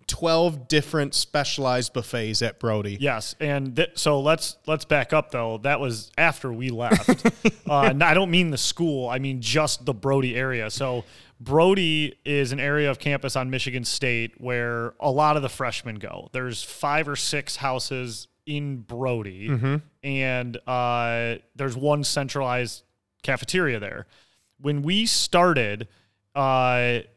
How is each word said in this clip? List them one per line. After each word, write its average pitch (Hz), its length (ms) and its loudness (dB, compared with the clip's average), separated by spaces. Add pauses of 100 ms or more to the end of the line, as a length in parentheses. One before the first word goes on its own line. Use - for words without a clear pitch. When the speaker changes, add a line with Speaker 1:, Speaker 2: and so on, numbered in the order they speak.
Speaker 1:
twelve 165 640 2
different 147 460 0
specialized 131 800 0
buffets 110 480 -4
at 117 180 -2
Brody. 104 400 -2
Speaker 2:
Yes, 123 420 -4
and 139 360 -2
th-, 175 180 0
so 147 260 2
let's, 156 360 0 (100)
let's 151 200 -2
back 143 260 0
up 156 200 2
though. 113 260 -4
That 135 220 0
was 120 380 -4
after 139 340 2
we 123 180 -6
left. 120 540 2 (120)
Speaker 1:
<laughs> - 340 -2
Speaker 2:
Uh, 143 200 6
and 139 120 2
I 160 120 6
don't 185 160 4
mean 170 200 4
the 135 80 -2
school. 143 500 -2
I 127 120 -2
mean 135 220 -4
just 123 420 0
the 131 100 0
Brody 131 400 0
area. 123 360 -2
So 127 340 -4 (340)
Brody 156 760 4 (100)
is 143 260 0
an 139 80 -4
area 143 320 0
of 135 80 -4
campus 139 380 -2
on 127 140 -2
Michigan 127 340 -4
State 117 560 -2
where 120 580 -4
a 143 120 0
lot 151 260 4
of 147 60 0
the 135 60 -2
freshmen 117 480 -6
go. 95 360 -12
There's 127 320 -6
five 147 420 -2
or 143 100 -4
six - 400 -4
houses 127 720 -4 (200)
in 147 320 -6
Brody, 113 720 -6
Speaker 1:
Mm-hmm. 135 260 0 (260)
Speaker 2:
and, 131 540 -2 (100)
uh, 120 720 0 (180)
there's 131 220 -4
one 147 260 2
centralized 127 800 -2 (400)
cafeteria 135 560 0
there. 101 280 -10 (520)
When 143 240 -2
we 196 240 2
started, 131 800 4 (480)
uh, 127 640 2 (160)